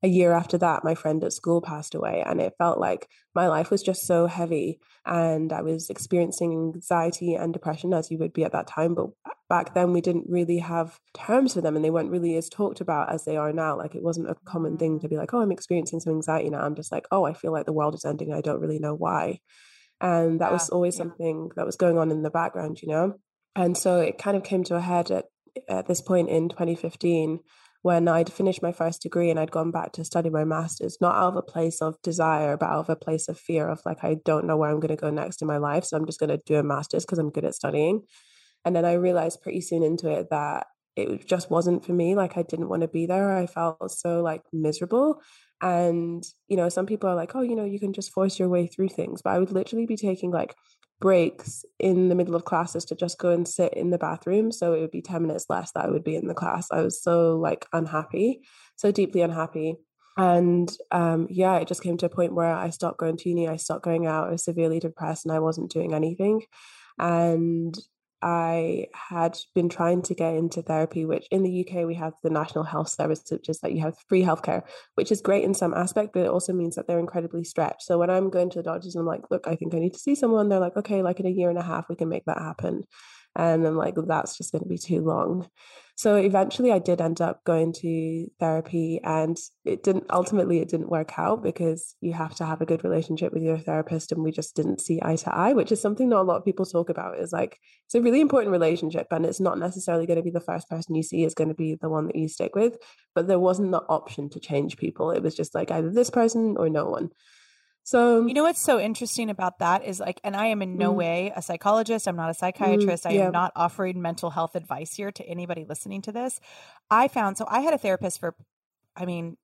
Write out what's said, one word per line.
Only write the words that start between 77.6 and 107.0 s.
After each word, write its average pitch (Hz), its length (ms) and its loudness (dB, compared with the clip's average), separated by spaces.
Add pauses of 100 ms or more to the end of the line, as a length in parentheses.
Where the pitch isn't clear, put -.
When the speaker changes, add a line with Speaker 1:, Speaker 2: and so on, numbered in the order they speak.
Speaker 1:
So 170 160 2
when 175 100 4
I'm 185 220 4
going 180 200 2
to 175 80 -6
the 180 40 -6
doctors 175 320 -6
and 170 60 -2
I'm 165 60 0
like, - 220 -6
"Look, - 180 -2
I 165 80 0
think 170 200 -4
I 160 40 2
need 175 140 0
to - 60 -18
see 285 160 2
someone," 220 340 4
they're 190 100 4
like, 175 180 0
"Okay, 202 260 0
like, 180 160 0
in 185 80 0
a - 20 2
year 180 220 2
and 175 80 0
a 170 40 -4
half, 170 240 -4
we 170 100 -6
can 160 120 -2
make 175 160 -4
that 160 140 -2
happen." 165 460 -6 (520)
And 165 300 4
I'm 160 100 0
like, 156 180 0
"That's 160 420 -2
just - 160 -12
gonna 160 120 -2
be 175 120 -4
too 170 240 -2
long." 175 480 -2 (480)
So 208 200 4
eventually 196 560 4
I 190 60 4
did 180 220 0
end 165 200 0
up - 240 -2
going 165 260 2 (100)
to 165 460 -2 (120)
therapy, 165 640 0
and 160 340 0 (280)
it - 180 -2
didn't, 190 260 2
ultimately 180 500 2
it 165 100 -2
didn't 160 200 -2
work 160 280 -2
out 202 260 0
because 165 580 -2
you 175 120 -2
have 160 220 -6
to 165 100 -6
have 160 160 -2
a 165 40 0
good 165 180 0
relationship 165 500 0
with 160 100 0
your 160 140 2
therapist, 160 540 -2
and 160 120 -2
we 160 80 0
just - 260 -8
didn't - 240 0
see 165 200 0
eye 160 160 0
to - 180 -2
eye, 202 180 4
which 226 180 4
is 208 100 2
something 214 280 2
not 208 120 6
a - 80 4
lot 170 80 4
of - 80 -2
people 190 200 0
talk 170 240 -2
about. - 300 -4
Is 170 140 -4
like, 175 260 -2 (260)
it's - 100 -4
a 240 60 4
really 240 200 6
important 254 320 4
relationship, 170 580 2
and 165 140 0
it's 160 160 -2
not 180 160 2
necessarily 175 480 -2
gonna 170 160 2
be 175 100 -2
the 170 100 -2
first 170 280 -6
person 165 260 -4
you 160 80 0
see 165 220 0
is 160 80 0
gonna 156 200 0
be 160 220 -2
the 160 140 -6
one 156 180 -2
that - 100 -4
you 156 120 -2
stick - 260 -4
with, 233 220 2 (360)
but 175 140 0
there 185 120 4
wasn't 185 320 2
the 175 180 0
option 147 420 -2
to - 80 -12
change 143 380 -2
people. - 340 -2
It - 120 0
was 160 120 -2
just, 165 200 -6
like, 160 160 -2
either 165 200 -2
this 240 180 2
person 226 480 2
or 160 120 2
no 156 200 -2
one. - 220 -4 (760)